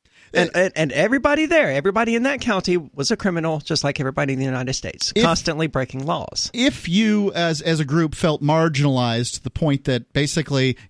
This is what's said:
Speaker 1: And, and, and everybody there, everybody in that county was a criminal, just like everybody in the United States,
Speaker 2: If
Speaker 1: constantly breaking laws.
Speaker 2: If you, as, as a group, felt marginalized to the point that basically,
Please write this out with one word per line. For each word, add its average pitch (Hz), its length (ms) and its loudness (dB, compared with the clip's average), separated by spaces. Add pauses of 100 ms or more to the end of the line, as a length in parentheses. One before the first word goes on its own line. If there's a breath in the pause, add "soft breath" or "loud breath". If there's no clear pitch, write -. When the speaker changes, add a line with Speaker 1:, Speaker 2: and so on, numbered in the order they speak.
(320 soft breath)
Speaker 1:
And, 175 220 4
and, 180 220 2
and 156 160 0
everybody 277 540 2
there, 285 260 2
everybody 202 420 0
in 233 80 0
that 269 180 -2
county 190 360 0
was 143 340 -4
a 220 60 0
criminal, 165 420 -2
just 151 240 -4
like 143 160 -2
everybody 135 340 -2
in 131 60 -2
the 131 60 -2
United 131 300 -4
States, - 420 -6
Speaker 2:
If 220 80 4
Speaker 1:
constantly 160 420 0
breaking 135 400 -4
laws. - 480 -6
Speaker 2:
If 247 340 0
you, 208 440 2
as, 165 280 0
as 165 200 0
a 156 40 2
group, 156 300 0
felt 151 260 0
marginalized 143 920 2
to - 80 -12
the - 80 -8
point 139 360 -2
that 123 260 -2
basically, 139 640 0 (140 loud breath)